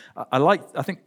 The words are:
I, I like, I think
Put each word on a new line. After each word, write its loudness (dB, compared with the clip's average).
I, -10
I 2
like, 4
I -6
think -8